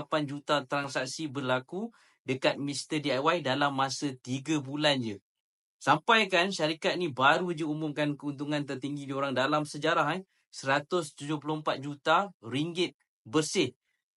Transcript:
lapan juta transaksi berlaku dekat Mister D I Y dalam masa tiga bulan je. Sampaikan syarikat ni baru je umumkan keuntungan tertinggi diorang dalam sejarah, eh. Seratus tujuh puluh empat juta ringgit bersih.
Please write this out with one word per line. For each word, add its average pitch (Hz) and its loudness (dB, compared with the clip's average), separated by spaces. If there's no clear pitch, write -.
lapan 151 -2
juta 143 -2
transaksi 143 -4
berlaku 131 -4
dekat 131 0
Mister 143 -4
D 139 0
I 135 0
Y 165 4
dalam 135 2
masa 135 -2
tiga 135 -2
bulan 143 2
je. 107 -4
Sampaikan 190 4
syarikat 165 0
ni 175 0
baru 156 4
je 156 -4
umumkan 151 -2
keuntungan 147 -4
tertinggi 139 -6
diorang 139 -2
dalam 143 2
sejarah, 156 0
eh. 190 -14
Seratus 147 -2
tujuh 147 -4
puluh 151 -4
empat 147 -2
juta 156 0
ringgit 156 -2
bersih. 156 2